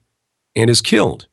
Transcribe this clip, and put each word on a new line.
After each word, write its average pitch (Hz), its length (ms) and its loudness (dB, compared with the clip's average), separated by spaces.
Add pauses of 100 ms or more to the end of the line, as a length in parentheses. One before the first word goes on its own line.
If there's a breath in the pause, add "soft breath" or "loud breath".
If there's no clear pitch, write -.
(540)
and 113 140 0
is 120 140 2
killed. 190 500 -2